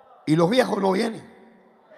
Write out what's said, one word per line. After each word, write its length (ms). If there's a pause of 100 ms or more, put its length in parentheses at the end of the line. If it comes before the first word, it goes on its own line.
(260)
Y 100
los 140
viejos 320
no 100
vienen. 460 (600)